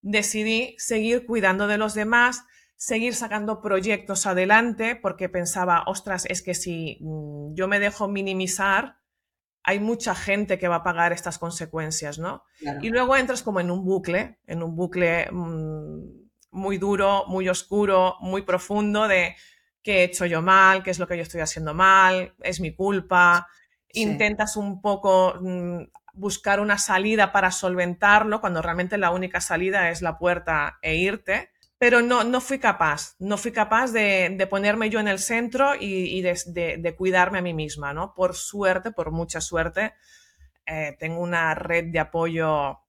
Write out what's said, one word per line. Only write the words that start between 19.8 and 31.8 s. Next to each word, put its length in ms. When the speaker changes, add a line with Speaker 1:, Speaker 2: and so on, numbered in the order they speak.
Speaker 1:
qué 180
he 40
hecho 220
yo 160
mal, 400
qué 80
es 80
lo 100
que 80
yo 60
estoy 180
haciendo 340
mal, 680
es 180
mi 140
culpa. 720
Speaker 2:
Sí. 160
Speaker 1:
Intentas 480
un 260
poco, 580
mm, 440
buscar 460
una 180
salida 540
para 180
solventarlo, 920
cuando 220
realmente 360
la 120
única 300
salida 500
es 120
la 160
puerta 640
e 140
irte. 540
Pero 220